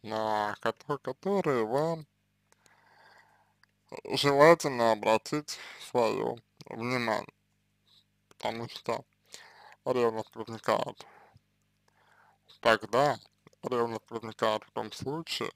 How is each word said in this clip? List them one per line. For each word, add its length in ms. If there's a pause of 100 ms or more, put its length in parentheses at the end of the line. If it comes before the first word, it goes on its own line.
на 580
кото-, 380
которые 680
вам 400 (2000)
желательно 880
обратить 680 (320)
своё 460 (300)
внимание, 680 (920)
потому 400
что 380 (800)
ревность 500
возникает 720 (1500)
тогда, 580 (460)
ревность 480
возникает 540
в 60
том 200
случае 640